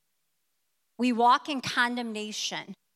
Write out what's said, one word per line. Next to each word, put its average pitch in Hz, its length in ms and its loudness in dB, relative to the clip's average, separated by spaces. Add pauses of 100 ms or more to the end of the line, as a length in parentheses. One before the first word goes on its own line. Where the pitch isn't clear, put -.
(960)
We 247 140 2
walk 240 380 4
in 277 100 -4
condemnation. 220 1160 -4 (200)